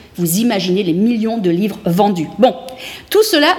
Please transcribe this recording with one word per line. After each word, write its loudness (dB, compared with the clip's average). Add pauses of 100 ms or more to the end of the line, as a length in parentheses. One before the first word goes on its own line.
(160)
vous 0
imaginez 0
les 0
millions 0
de -2
livres 0
vendus. 0 (100)
Bon, 4 (540)
tout 4
cela 2